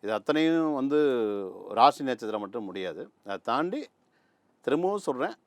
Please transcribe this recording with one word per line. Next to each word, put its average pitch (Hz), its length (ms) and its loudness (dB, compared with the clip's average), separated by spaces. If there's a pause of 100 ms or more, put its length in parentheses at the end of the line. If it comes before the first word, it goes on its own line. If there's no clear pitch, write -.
இது 104 140 -4
அத்தனையும் 156 640 2
வந்து 139 200 2 (800)
ராசி 139 280 8
நட்சத்திரம் 107 360 -4
மட்டும் 101 260 -8
முடியாது. 90 340 -6 (220)
அதை 98 120 -8 (140)
தாண்டி 180 300 -2 (840)
திரும்பவும் 180 420 -2
சொல்றேன் 147 260 -4 (140)